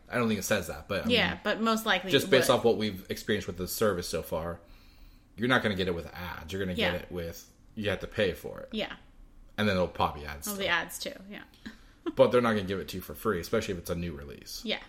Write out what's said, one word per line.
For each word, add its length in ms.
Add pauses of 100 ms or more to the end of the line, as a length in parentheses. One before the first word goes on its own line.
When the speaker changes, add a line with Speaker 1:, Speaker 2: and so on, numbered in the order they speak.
Speaker 1:
I 80
don't 120
think 100
it 60
says 240
that, 180
but 200
I 20
Speaker 2:
Yeah, 220
Speaker 1:
mean, 120
Speaker 2:
but 180
most 240
likely 280
Speaker 1:
just 160
Speaker 2:
it 20
Speaker 1:
based 200
Speaker 2:
would. 40
Speaker 1:
off 100
what 120
we've 340
experienced 380
with 80
the 100
service 420
so 140
far, 380 (760)
you're 120
not 160
gonna 100
get 140
it 60
with 200
ads. 380
You're 120
gonna 140
Speaker 2:
Yeah. 140
Speaker 1:
get 100
it 100
with, 380 (240)
you 160
have 100
to 60
pay 260
for 280
it. 100
Speaker 2:
Yeah. 220 (640)
Speaker 1:
And 120
then 60
it'll 140
pop 300
you 60
ads 220
Speaker 2:
There'll 80
Speaker 1:
still. 100
Speaker 2:
be 40
ads 300
too, 160 (140)
yeah. 140 (240)
<laughs> 60 (420)
Speaker 1:
But 160
they're 100
not 140
gonna 80
give 160
it 100
to 100
you 40
for 120
free, 260
especially 340
if 40
it's 120
a 60
new 160
release. 520
Speaker 2:
Yeah. 140 (100)